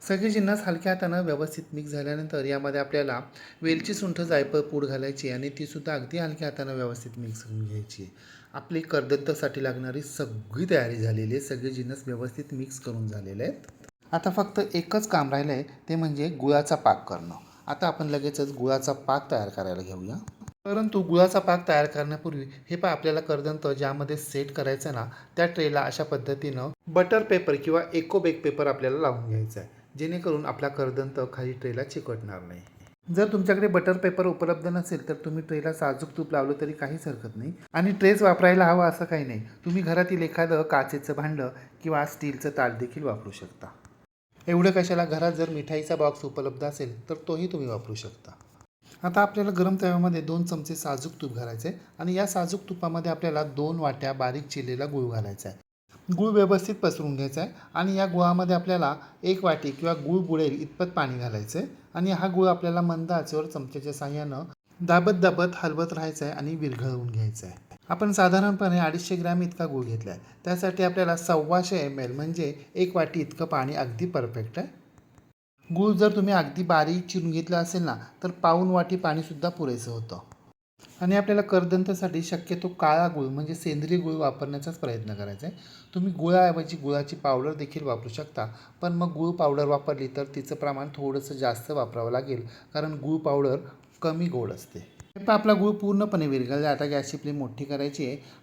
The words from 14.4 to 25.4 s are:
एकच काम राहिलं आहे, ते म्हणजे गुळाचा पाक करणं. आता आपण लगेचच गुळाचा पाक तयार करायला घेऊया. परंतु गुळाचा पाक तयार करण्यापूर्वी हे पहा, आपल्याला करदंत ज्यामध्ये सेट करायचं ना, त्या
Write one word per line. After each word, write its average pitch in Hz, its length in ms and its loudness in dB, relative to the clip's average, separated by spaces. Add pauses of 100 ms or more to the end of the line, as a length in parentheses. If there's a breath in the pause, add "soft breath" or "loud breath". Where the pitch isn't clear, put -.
एकच 208 320 0
काम 143 240 2
राहिलं 143 200 0
आहे, 135 120 -2 (260 loud breath)
ते 165 60 0
म्हणजे 156 360 0
गुळाचा 147 440 4
पाक 110 340 4
करणं. 85 260 -8 (320 loud breath)
आता 147 200 -2
आपण 156 200 -2
लगेचच 143 440 -2
गुळाचा 135 420 0
पाक 135 380 -2
तयार 107 180 0
करायला 92 320 -6
घेऊया. 92 340 -10 (500)
परंतु 208 360 0
गुळाचा 180 380 6
पाक 175 280 2
तयार 151 180 6
करण्यापूर्वी 147 600 -6 (240 loud breath)
हे 170 60 -4
पहा, 175 160 0
आपल्याला 156 280 0
करदंत 151 480 -2 (100)
ज्यामध्ये 143 400 -4
सेट 139 340 -6
करायचं 139 420 -4
ना, 117 120 -4 (320 loud breath)
त्या 170 80 4